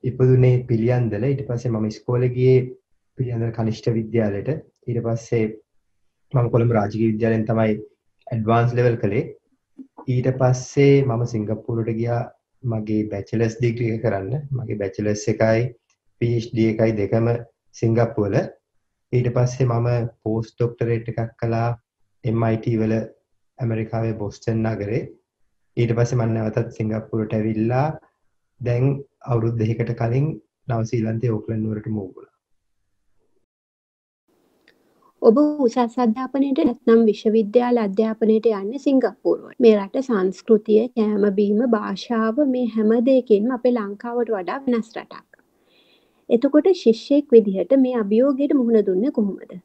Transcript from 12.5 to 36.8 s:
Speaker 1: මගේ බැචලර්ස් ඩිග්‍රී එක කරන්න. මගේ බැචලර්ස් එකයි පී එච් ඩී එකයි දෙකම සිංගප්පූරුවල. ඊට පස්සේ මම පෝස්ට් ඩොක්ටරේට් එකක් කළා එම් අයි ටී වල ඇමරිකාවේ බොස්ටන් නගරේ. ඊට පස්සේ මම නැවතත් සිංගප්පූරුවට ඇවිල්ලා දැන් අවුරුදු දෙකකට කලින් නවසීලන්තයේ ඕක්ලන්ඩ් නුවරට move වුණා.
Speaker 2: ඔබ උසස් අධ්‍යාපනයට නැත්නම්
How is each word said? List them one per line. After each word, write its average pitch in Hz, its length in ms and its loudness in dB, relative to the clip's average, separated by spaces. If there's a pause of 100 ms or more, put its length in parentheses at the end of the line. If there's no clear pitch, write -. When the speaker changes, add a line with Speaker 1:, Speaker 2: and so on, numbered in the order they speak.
Speaker 1:
මගේ 110 460 -2
බැචලර්ස් 110 480 -2
ඩිග්‍රී 117 360 -2
එක 110 100 -6
කරන්න. 98 300 -2 (160)
මගේ 113 300 -6
බැචලර්ස් 104 500 -4
එකයි 113 380 2 (540)
පී 120 140 0
එච් 110 140 -4
ඩී 110 220 0
එකයි 110 220 0
දෙකම 107 340 0 (500)
සිංගප්පූරුවල. 113 640 0 (720)
ඊට 123 180 2
පස්සේ 123 360 0
මම 120 220 0 (300)
පෝස්ට් 113 360 -4
ඩොක්ටරේට් 117 540 -4
එකක් 117 280 -6
කළා 113 320 -2 (560)
එම් 113 180 0
අයි 113 160 0
ටී 117 200 -2
වල 110 160 0 (640)
ඇමරිකාවේ 113 560 -4
බොස්ටන් 113 500 -4
නගරේ. 107 380 -4 (760)
ඊට 117 160 0
පස්සේ 120 240 0
මම 113 160 0
නැවතත් 113 400 -2
සිංගප්පූරුවට 110 600 -4
ඇවිල්ලා 113 520 0 (760)
දැන් 120 260 0 (340)
අවුරුදු 117 360 -2
දෙකකට 110 380 -2
කලින් 120 320 -2 (380)
නවසීලන්තයේ 113 680 -2
ඕක්ලන්ඩ් 110 320 -4
නුවරට 107 240 -6
move 104 220 -6
වුණා. - 260 -20 (3000)
Speaker 2:
ඔබ 233 140 6 (200)
උසස් 254 200 0 (180)
අධ්‍යාපනයට 254 640 -2
නැත්නම් 240 420 4